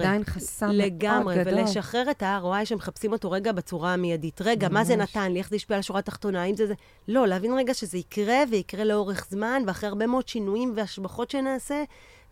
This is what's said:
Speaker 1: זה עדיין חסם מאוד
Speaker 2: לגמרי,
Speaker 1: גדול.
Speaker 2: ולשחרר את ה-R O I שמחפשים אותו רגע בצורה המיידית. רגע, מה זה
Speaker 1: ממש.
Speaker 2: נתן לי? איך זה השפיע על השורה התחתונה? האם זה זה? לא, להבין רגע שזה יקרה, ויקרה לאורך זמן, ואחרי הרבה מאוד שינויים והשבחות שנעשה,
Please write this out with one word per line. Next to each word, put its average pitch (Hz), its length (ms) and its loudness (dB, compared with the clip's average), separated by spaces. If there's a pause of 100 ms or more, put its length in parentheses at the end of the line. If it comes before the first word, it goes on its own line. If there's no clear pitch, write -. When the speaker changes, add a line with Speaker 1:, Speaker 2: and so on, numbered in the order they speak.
Speaker 1:
זה 190 60 4
עדיין 202 140 2
חסם - 420 -6
מאוד 208 100 2
Speaker 2:
לגמרי, 202 640 2
Speaker 1:
גדול. 185 160 2
Speaker 2:
ולשחרר 226 580 2
את 277 120 -4
ה-R 196 200 0
O 190 200 0
I - 20 -4
שמחפשים 208 480 -4
אותו 202 180 -2
רגע 196 200 0
בצורה 175 420 -2
המיידית. 170 480 -2
רגע, 196 280 2
מה 208 140 4
זה - 120 4
Speaker 1:
ממש. 208 140 2
Speaker 2:
נתן 196 220 0
לי? 180 80 0
איך 190 100 -6
זה 208 60 -2
השפיע 208 200 -2
על 196 40 2
השורה 196 200 -2
התחתונה? 196 420 -2
האם 190 140 0
זה 214 120 2
זה? 208 60 -2 (340)
לא, 233 200 4
להבין 190 260 2
רגע 262 200 2
שזה 180 240 -6
יקרה, 208 540 2
ויקרה 196 320 -2
לאורך 208 460 0
זמן, 226 380 0
ואחרי 196 220 -4
הרבה 208 180 0
מאוד 247 200 0
שינויים 220 480 -2
והשבחות 208 560 -6
שנעשה, 269 520 -2 (480)